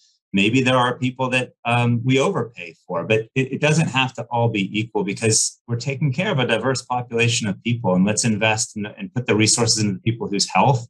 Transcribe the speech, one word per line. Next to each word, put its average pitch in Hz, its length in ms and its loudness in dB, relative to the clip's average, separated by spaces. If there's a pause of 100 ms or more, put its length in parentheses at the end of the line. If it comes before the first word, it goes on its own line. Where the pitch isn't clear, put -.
(320)
maybe 107 300 2
there 127 160 2
are 123 200 2
people 127 320 -2
that, 127 220 -2 (120)
um, 120 400 2
we 131 140 4
overpay 117 560 -2 (120)
for, 85 180 -4
but 110 300 0
it, 135 180 -2
it 131 80 -6
doesn't 151 280 2
have 131 260 -2
to 120 160 -10
all 117 180 2
be 104 300 -2
equal 110 260 -2
because 107 600 0
we're 120 100 -4
taking 139 360 -2
care 208 180 -2
of 156 80 0
a 120 80 0
diverse 117 360 0
population 117 680 -2
of 95 140 -6
people, 117 320 0
and 92 100 4
let's 104 200 0
invest 110 520 0
in, 104 100 -6
and 98 260 -12
put - 140 -6
the 104 100 2
resources 107 460 2
into 101 120 0
the 90 60 -10
people 101 280 -4
whose 98 200 -2
health 117 420 2